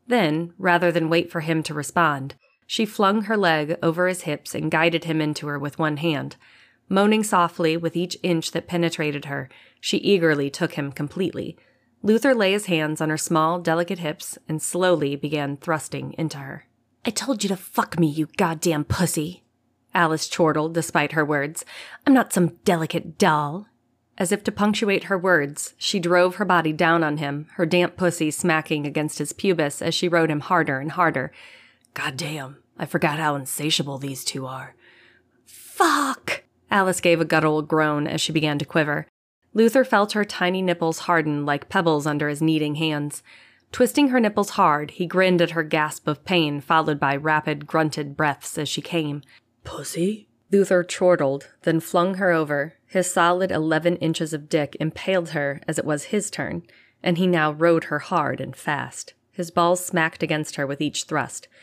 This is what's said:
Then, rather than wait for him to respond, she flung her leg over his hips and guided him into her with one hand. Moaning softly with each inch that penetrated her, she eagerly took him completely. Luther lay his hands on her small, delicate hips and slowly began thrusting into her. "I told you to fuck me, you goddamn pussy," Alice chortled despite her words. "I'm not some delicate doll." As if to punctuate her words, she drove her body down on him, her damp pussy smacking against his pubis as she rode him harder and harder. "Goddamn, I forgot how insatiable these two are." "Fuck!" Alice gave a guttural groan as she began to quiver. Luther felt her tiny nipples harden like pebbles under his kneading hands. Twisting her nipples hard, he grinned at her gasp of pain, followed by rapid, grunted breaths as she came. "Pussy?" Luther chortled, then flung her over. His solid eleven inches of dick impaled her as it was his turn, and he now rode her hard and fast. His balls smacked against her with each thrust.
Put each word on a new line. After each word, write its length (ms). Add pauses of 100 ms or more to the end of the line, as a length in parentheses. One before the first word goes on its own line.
Then, 500
rather 360
than 180
wait 220
for 80
him 240
to 100
respond, 640 (280)
she 220
flung 360
her 140
leg 460
over 240
his 160
hips 320
and 160
guided 340
him 160
into 280
her 100
with 220
one 160
hand. 400 (520)
Moaning 340
softly 540
with 200
each 260
inch 280
that 160
penetrated 600
her, 220 (320)
she 180
eagerly 520
took 240
him 160
completely. 680 (460)
Luther 320
lay 160
his 160
hands 340
on 100
her 80
small, 420
delicate 400
hips 380 (100)
and 120
slowly 540
began 420
thrusting 600
into 200
her. 280 (380)
"I 60
told 340
you 40
to 80
fuck 440
me, 80
you 180 (100)
goddamn 480
pussy," 600 (500)
Alice 340
chortled 460
despite 380
her 120
words. 400 (420)
"I'm 80
not 180
some 320
delicate 540
doll." 500 (500)
As 140
if 120
to 80
punctuate 520
her 120
words, 640
she 220
drove 360
her 80
body 280
down 320
on 140
him, 340
her 140
damp 300
pussy 360
smacking 520
against 340
his 140
pubis 480
as 140
she 140
rode 220
him 100
harder 400
and 120
harder. 380 (640)
"Goddamn, 640 (180)
I 100
forgot 340
how 160
insatiable 600
these 260
two 200
are." 300 (720)
"Fuck!" 960 (280)
Alice 300
gave 200
a 40
guttural 380
groan 440
as 140
she 120
began 260
to 60
quiver. 440 (440)
Luther 320
felt 280
her 120
tiny 380
nipples 380
harden 440
like 240
pebbles 380
under 220
his 120
kneading 360
hands. 480 (480)
Twisting 360
her 120
nipples 300
hard, 420
he 140
grinned 360
at 80
her 140
gasp 420
of 180
pain, 360
followed 400
by 160
rapid, 500
grunted 500
breaths 400
as 120
she 120
came. 420 (420)
"Pussy?" 640 (240)
Luther 320
chortled, 640 (140)
then 180
flung 340
her 160
over. 440 (120)
His 240
solid 400
eleven 460
inches 360
of 160
dick 300
impaled 520
her 360
as 100
it 80
was 200
his 260
turn, 320 (400)
and 160
he 80
now 240
rode 340
her 140
hard 420
and 140
fast. 600 (180)
His 180
balls 340
smacked 380
against 320
her 140
with 120
each 240
thrust. 440 (140)